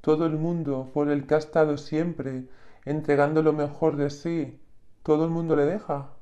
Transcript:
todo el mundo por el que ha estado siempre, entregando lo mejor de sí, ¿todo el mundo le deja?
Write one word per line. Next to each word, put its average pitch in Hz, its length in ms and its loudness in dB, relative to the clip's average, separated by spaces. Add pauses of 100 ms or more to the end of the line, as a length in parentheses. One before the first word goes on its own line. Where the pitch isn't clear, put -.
todo 156 240 4
el 156 120 0
mundo 156 560 -2
por 147 160 0
el 143 180 0
que 151 80 4
ha - 20 4
estado 151 400 2
siempre, 143 680 -4 (380)
entregando 151 580 2
lo 156 100 4
mejor 151 420 0
de 143 140 0
sí, 151 500 -6 (440)
¿todo 156 220 4
el 165 40 -2
mundo 165 260 0
le 143 100 4
deja? 147 440 -4 (120)